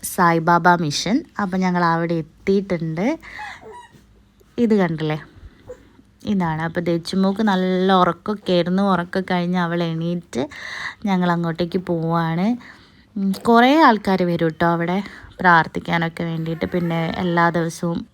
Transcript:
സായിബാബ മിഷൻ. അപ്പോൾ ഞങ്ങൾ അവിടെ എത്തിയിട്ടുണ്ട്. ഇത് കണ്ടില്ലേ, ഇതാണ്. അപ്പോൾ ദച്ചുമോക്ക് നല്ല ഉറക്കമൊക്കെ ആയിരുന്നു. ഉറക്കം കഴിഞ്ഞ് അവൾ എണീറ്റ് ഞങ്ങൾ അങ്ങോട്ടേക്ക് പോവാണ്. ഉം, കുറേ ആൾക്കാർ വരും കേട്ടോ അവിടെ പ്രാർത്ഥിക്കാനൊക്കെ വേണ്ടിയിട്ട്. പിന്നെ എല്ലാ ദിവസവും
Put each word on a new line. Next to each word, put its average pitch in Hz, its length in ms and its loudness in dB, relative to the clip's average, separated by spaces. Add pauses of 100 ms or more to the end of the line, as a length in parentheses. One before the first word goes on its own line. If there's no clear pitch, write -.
(100)
സായിബാബ 170 580 4 (140)
മിഷൻ. 165 340 -2 (260)
അപ്പോൾ 185 200 -4
ഞങ്ങൾ 180 200 0 (100)
അവിടെ 170 300 -2
എത്തിയിട്ടുണ്ട്. 180 840 -2 (1600)
ഇത് 220 160 4
കണ്ടില്ലേ, 156 360 0 (1160)
ഇതാണ്. 165 340 -2
അപ്പോൾ 170 220 -4
ദച്ചുമോക്ക് 190 640 0
നല്ല 185 380 0 (140)
ഉറക്കമൊക്കെ 185 540 -2
ആയിരുന്നു. 180 260 0 (100)
ഉറക്കം 180 380 -2
കഴിഞ്ഞ് 180 340 0
അവൾ 170 240 -2
എണീറ്റ് 170 540 -4 (680)
ഞങ്ങൾ 185 260 2
അങ്ങോട്ടേക്ക് 170 460 -2 (100)
പോവാണ്. 165 560 0 (720)
ഉം, 196 160 -2 (160)
കുറേ 233 240 6 (160)
ആൾക്കാർ 202 420 2
വരും 165 220 0
കേട്ടോ 170 240 0
അവിടെ 170 220 -2 (420)
പ്രാർത്ഥിക്കാനൊക്കെ 170 920 2
വേണ്ടിയിട്ട്. 165 440 -4
പിന്നെ 170 260 0 (240)
എല്ലാ 170 220 2 (120)
ദിവസവും 170 420 -4 (140)